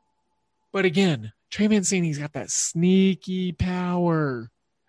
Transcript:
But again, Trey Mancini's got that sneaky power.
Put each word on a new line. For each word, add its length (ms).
But 140
again, 460
Trey 180
Mancini's 500
got 140
that 180
sneaky 1000
power. 1000